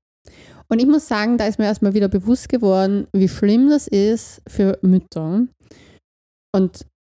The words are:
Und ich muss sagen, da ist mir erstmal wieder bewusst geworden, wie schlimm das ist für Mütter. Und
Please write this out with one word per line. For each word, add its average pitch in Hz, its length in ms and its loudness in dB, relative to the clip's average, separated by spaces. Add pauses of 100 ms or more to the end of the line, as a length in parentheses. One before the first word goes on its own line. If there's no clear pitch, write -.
(680)
Und 226 120 -2
ich 262 80 2
muss 294 200 2
sagen, 226 300 -2
da 214 80 -2
ist 214 140 -2
mir 214 60 0
erstmal 208 280 0
wieder 202 140 2
bewusst 202 420 -2
geworden, 196 640 0
wie 190 160 2
schlimm 233 400 2
das 294 180 0
ist 214 600 -2
für 196 340 0
Mütter. 185 640 0 (1120)
Und 190 300 -2 (280)